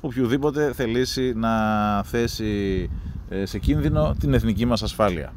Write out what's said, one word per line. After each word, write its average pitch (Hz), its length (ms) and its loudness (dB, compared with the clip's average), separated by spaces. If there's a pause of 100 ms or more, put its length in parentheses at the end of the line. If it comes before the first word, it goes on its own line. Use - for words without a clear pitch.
οποιοδήποτε 135 720 0
θελήσει 127 600 0
να 107 680 0
θέσει, 101 840 -2 (400)
ε, 95 160 -2
σε 101 140 -6
κίνδυνο 151 600 2
την 139 140 2
εθνική 113 320 2
μας 117 180 2
ασφάλεια. 90 540 0